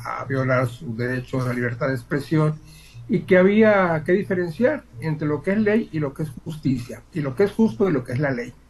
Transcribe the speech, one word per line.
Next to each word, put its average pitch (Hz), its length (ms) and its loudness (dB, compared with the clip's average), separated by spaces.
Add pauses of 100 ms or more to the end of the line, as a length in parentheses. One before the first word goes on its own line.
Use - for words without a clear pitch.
(200)
a - 40 -10
violar 131 440 0
su 117 280 -10
derecho 127 460 -4
a 123 60 -2
la 123 40 -2
libertad 123 360 -4
de 131 80 -2
expresión, 151 580 -2 (560)
y 180 100 2
que - 160 4
había 190 680 6
que 180 60 2
diferenciar 202 720 0 (180)
entre 151 260 -2
lo 147 140 -2
que - 80 -2
es 196 80 0
ley 214 340 2
y 160 60 -4
lo 143 160 -4
que - 80 -8
es 156 80 -6
justicia, 127 720 -6 (100)
y 160 80 -4
lo 139 160 -4
que 165 80 4
es - 80 0
justo 214 380 2
y - 20 2
lo 127 120 0
que - 80 -8
es 120 80 -2
la 147 100 0
ley. 120 240 -6 (160)